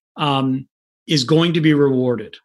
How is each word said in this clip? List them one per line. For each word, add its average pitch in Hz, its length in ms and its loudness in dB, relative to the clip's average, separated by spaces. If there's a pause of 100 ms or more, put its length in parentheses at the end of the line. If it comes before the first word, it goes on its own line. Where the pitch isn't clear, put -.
(180)
um, 135 500 -2 (400)
is 151 160 0
going 160 300 2
to 165 80 -2
be 156 140 4
rewarded. 127 680 0